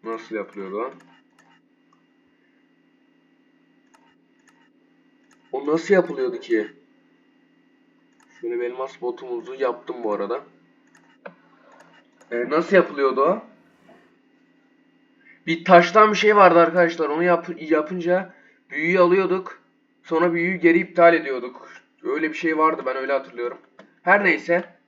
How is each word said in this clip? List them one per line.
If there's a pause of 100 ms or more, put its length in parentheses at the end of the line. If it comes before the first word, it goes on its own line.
Nasıl
yapılıyordu? (4000)
O
nasıl
yapılıyordu
ki? (1700)
Şöyle
bir
elmas
botumuzu
yaptım
bu
arada. (1900)
Ee,
nasıl
yapılıyordu
o? (2000)
Bir
taştan
bir
şey
vardı
arkadaşlar.
Onu
yap-, (100)
yapınca (360)
büyüyü
alıyorduk. (420)
Sonra
büyüyü
geri
iptal
ediyorduk. (340)
Öyle
bir
şey
vardı,
ben
öyle
hatırlıyorum. (460)
Her
neyse. (120)